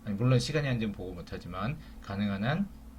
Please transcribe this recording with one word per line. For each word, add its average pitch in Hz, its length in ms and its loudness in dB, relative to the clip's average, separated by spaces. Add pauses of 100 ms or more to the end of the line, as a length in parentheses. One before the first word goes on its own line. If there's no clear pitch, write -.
아니, 101 120 -4
물론 123 240 6
시간이 143 280 2
안 120 120 2
되면 107 140 0
보고 92 200 -8
못하지만 90 640 -4 (240)
가능한 101 420 0
한 170 360 0 (200)